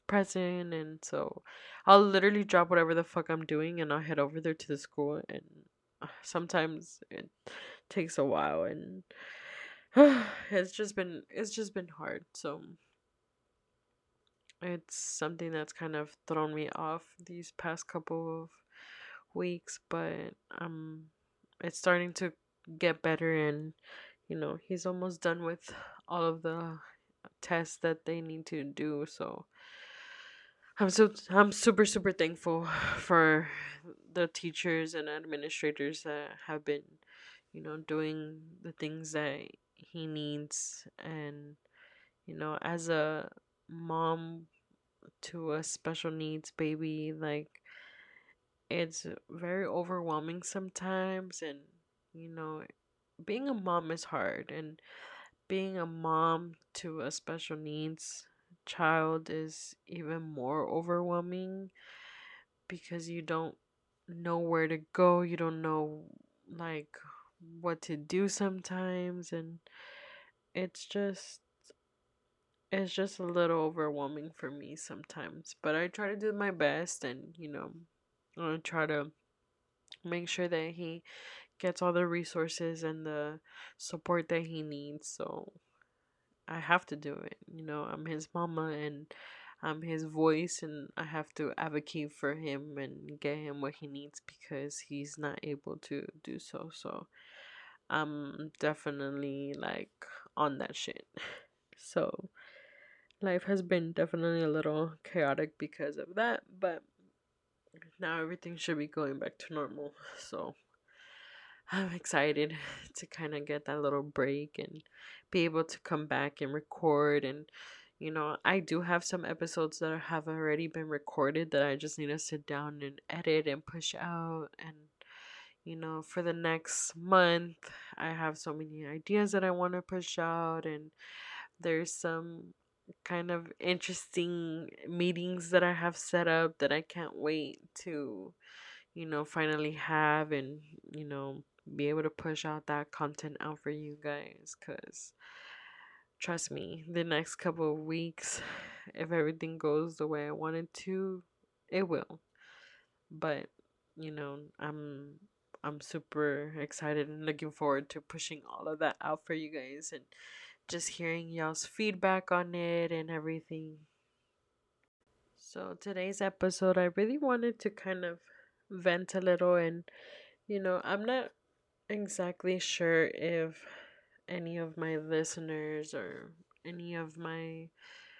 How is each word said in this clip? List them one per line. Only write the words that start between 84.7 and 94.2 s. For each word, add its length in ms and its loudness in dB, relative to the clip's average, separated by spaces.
So 460 -8
I 100 -6
have 280 6
to 100 -8
do 180 -8
it. 240 -12
You 140 -12
know, 200 -6
I'm 220 -6
his 280 -6
mama 340 0
and 380 -6
I'm 180 -2
his 240 -2
voice, 580 4
and 340 -8
I 80 -4
have 320 -6
to 200 -2
advocate 560 -4
for 220 -2
him 420 -6
and 420 -10
get 200 -2
him 240 -8
what 140 -6
he 100 -14
needs 400 -14